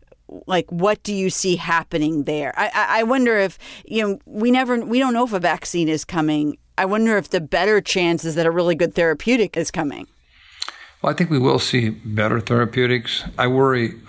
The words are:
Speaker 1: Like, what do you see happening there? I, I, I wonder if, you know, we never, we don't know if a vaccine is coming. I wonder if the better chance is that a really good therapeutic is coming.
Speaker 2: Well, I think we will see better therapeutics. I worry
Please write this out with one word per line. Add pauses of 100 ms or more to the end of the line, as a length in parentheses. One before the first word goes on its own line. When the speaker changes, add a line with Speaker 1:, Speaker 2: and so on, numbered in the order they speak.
(480)
Speaker 1:
Like,
what
do
you
see
happening
there?
I,
I,
I
wonder
if, (260)
you
know,
we
never,
we
don't
know
if
a
vaccine
is
coming. (200)
I
wonder
if
the
better
chance
is
that
a
really
good
therapeutic
is
coming. (960)
Speaker 2:
Well,
I
think
we
will
see
better
therapeutics. (120)
I
worry